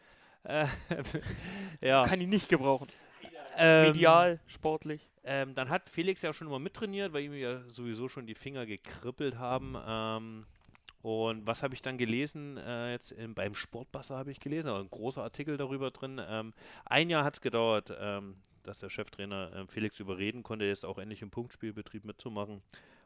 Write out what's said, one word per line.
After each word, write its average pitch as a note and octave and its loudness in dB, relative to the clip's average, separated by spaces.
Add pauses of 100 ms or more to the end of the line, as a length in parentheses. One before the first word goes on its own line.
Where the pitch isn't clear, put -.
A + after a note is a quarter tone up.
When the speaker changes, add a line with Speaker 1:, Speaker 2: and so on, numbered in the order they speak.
(440)
Speaker 1:
Äh, D3+ 2 (220)
<laughs> E3+ -6
ja. C3 8
Speaker 2:
Kann F3+ 4
ihn F3+ -2
nicht G3 4
gebrauchen. C3+ 2 (680)
Speaker 1:
Ähm, D#3+ 12
Speaker 2:
Medial, E3+ 10
sportlich. D#3 -4 (140)
Speaker 1:
ähm, C3+ -2
dann C3 -2
hat B2 -2
Felix F#3 -2
ja D#3+ -2
schon D#3+ -12
immer C#3 -4
mittrainiert, G3 -6
weil D3 -2
ihm D3 -8
ja B2+ -4
sowieso A#2+ -6
schon B2+ -12
die A2 -10
Finger C3+ -8
gekribbelt A#2 -6
haben. C3 -4 (100)
Ähm, A2 -6 (560)
und A2 -2
was A#2 -2
habe C3+ -4
ich B2 -12
dann B2+ -6
gelesen? C#3 -2
Äh, A#2+ -6
jetzt - -8
in, A2+ -12
beim G#2 -4
Sportbuzzer - -10
habe C3+ -8
ich C3+ -14
gelesen, D3+ -4
aber G2+ -2
ein G2 -8
großer A#2 -6
Artikel C#3+ -6
darüber C3+ -4
drin. C3 -10
Ähm, A2 -4 (320)
ein D#3+ 4
Jahr D#3+ 2
hat's C#3+ -4
gedauert, A2+ 2
ähm, G2+ -6 (260)
dass - -14
der G2 -12
Cheftrainer, G2 -8
ähm, F#2+ -8
Felix A2 -4
überreden G2+ -4
konnte, G#2+ -4
jetzt G2+ -2
auch F#2+ -8
endlich G#2 -12
im G2+ -12
Punktspielbetrieb A2 -10
mitzumachen. G#2 -8 (440)